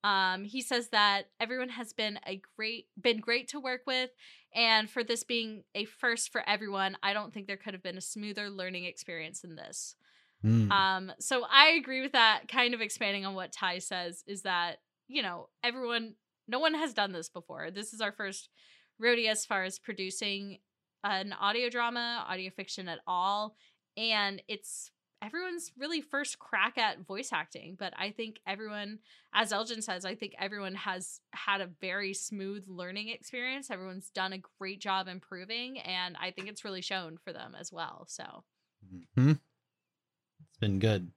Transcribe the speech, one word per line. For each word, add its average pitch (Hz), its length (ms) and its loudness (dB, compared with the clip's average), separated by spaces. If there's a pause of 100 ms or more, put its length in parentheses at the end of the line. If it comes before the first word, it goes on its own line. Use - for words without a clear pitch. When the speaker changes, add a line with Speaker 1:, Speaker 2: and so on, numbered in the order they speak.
Speaker 1:
Um, 190 420 4
he 220 160 -6
says 240 280 -2
that 202 400 6 (100)
everyone 247 300 -2
has 233 240 -10
been 214 340 -2
a 190 160 -8 (140)
great, 220 320 -6 (120)
been 220 200 4
great 240 300 2
to 285 100 -6
work 254 260 -4
with, 254 240 0 (420)
and 220 380 6
for 240 140 0
this 233 180 0
being 220 400 -4 (100)
a 202 120 -2
first 240 480 0
for 233 160 -2
everyone, 196 520 2
I 196 120 2
don't 208 200 -2
think 202 140 -8
there 196 100 -4
could 196 180 -10
have 185 100 -12
been 180 140 -6
a - 20 -10
smoother 208 500 -6
learning 185 360 -6
experience 170 560 -8
than 170 120 -14
this. - 400 -10 (500)
Speaker 2:
Mm. 110 280 8
Speaker 1:
Um, 190 480 4
so 254 280 0
I 277 200 12 (120)
agree 262 220 -2
with 269 80 -2
that. 226 380 6
Kind 247 260 4
of 226 60 -4
expanding 202 440 -2
on 190 120 -2
what 185 160 -6
Ty 180 260 -2
says 180 480 -6
is 196 160 -8
that, 175 360 0 (280)
you 269 160 -2
know, 175 260 -4 (140)
everyone, 233 540 -2 (320)
no 247 100 0
one 311 160 4
has 302 180 0
done 202 200 2
this 170 160 -6
before. 160 420 -8
This 202 240 -8
is 220 60 -8
our 208 120 0
first 196 360 -8 (520)
rodeo 233 320 4
as 214 120 0
far 190 200 0
as 190 160 -6
producing 196 800 -6 (440)
an 202 300 -2
audio 233 360 2
drama, 240 600 -2
audio 185 220 -4
fiction 190 380 -8
at 165 200 -6
all, 202 480 0 (400)
and 208 500 0
it's - 460 -10 (280)
everyone's 339 560 -8
really 302 240 -4
first - 380 -4
crack 226 400 0
at 220 260 0
voice 202 280 -8
acting. 160 440 -6
But 190 220 -6
I 202 120 -4
think 220 360 -10
everyone, 208 540 -8 (340)
as 214 180 4
Elgin 220 300 -2
says, 185 220 -4
I 190 100 -4
think - 240 -10
everyone 196 380 -4
has 185 440 -6 (120)
had 196 280 0
a 185 100 -4 (100)
very 190 340 -4
smooth 196 540 -6
learning 185 400 -8
experience. 254 600 -6
Everyone's 185 420 -8
done 190 220 -2
a 190 100 -10 (180)
great 196 200 -8
job 190 280 0
improving, 214 720 -10
and 180 360 -4
I 185 140 -4
think 190 180 -10
it's 208 160 -14
really 190 180 -6
shown 175 420 -6
for 185 80 -12
them - 260 -12
as 175 140 -12
well. 165 360 -10
So. - 360 -14 (500)
Speaker 2:
Mm-hmm. 127 380 6 (1160)
It's - 120 -20
been 98 180 4
good. 98 380 4